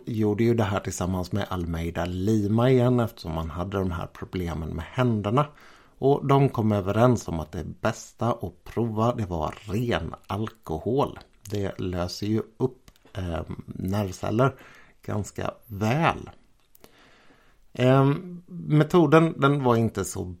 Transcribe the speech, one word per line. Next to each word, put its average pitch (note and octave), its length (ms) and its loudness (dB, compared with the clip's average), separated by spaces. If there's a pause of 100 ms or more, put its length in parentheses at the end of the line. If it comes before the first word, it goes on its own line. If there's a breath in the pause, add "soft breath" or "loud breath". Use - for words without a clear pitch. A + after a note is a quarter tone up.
gjorde G#2+ 380 0
ju A#2 100 4
det A2+ 100 2
här F#2+ 160 0
tillsammans F2+ 520 -4
med G#2 180 -2
Almeida E2+ 560 -4
Lima G#2 640 2
igen, B2 300 4
eftersom F2 380 -4
han D#2+ 120 -4
hade F2 280 -6
de F#2+ 140 0
här E2+ 160 -6
problemen E2 640 -8
med E2 160 -8
händerna. A#2+ 600 2 (520 loud breath)
Och C#3 300 2
de C#3 220 4
kom A2 220 0
överens G#2 560 2
om E2+ 120 -4
att D2+ 120 -8
det - 300 -8
bästa - 500 -4
att - 320 -8
prova, A2+ 520 0
det A2+ 100 -4
var D#2+ 300 -4 (100)
ren G2+ 500 -4 (120)
alkohol. G#2+ 920 -4 (320)
Det G2+ 280 -6
löser F2+ 480 -6
ju G#2+ 140 0 (160)
upp, - 340 -6 (220)
eh, E2+ 280 -6 (240)
nervceller G#2 880 -2 (500 loud breath)
ganska G2+ 460 -6 (140)
väl. A2 640 0 (1400 soft breath)
Ehm, C#3 760 2
metoden, D#3+ 880 4
den C#3+ 260 4
var A#2+ 120 6
inte A2 300 2
så F2+ 340 -8